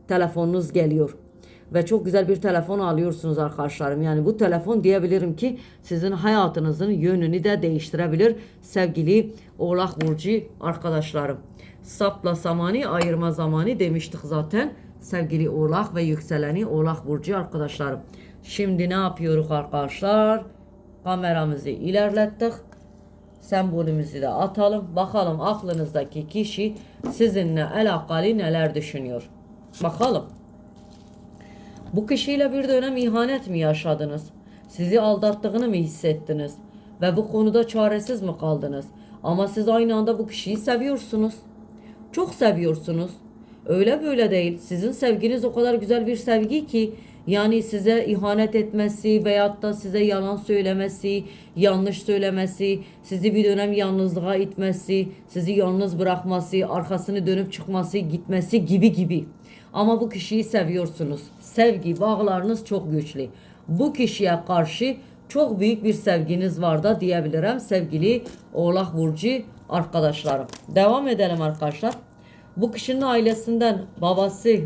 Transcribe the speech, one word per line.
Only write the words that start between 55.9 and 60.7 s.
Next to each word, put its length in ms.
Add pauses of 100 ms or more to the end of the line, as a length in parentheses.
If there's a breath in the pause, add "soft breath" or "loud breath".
bırakması, 580 (120)
arkasını 580
dönüp 260
çıkması, 460
gitmesi 680
gibi 260
gibi. 320 (480 loud breath)
Ama 280
bu 80
kişiyi 360
seviyorsunuz. 760 (200)